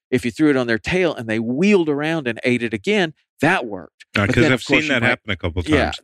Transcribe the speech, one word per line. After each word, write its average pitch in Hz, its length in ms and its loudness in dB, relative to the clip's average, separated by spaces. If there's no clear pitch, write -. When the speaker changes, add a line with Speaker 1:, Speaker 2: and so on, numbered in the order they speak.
Speaker 1:
If 127 120 0
you 120 80 -4
threw 156 180 2
it 139 60 4
on 123 120 0
their 113 100 0
tail 175 380 -2
and 120 120 -10
they 110 120 -2
wheeled 156 500 2
around 151 380 -2
and 113 160 -4
ate 123 200 0
it 113 100 -4
again, 180 400 0
that 160 240 2
worked. 95 400 -14
Speaker 2:
Uh, 104 100 2
Speaker 1:
But - 100 2
Speaker 2:
'cause - 80 -
Speaker 1:
then, - 100 4
Speaker 2:
I've 117 80 0
Speaker 1:
of - 40 -12
course, 143 180 2
Speaker 2:
seen 156 40 -4
Speaker 1:
you 143 60 -2
Speaker 2:
that 120 80 0
Speaker 1:
might 123 80 2
Speaker 2:
happen 120 220 -4
a 92 40 -4
couple 87 300 -4
Speaker 1:
Yeah, 147 200 2
Speaker 2:
times. - 180 -6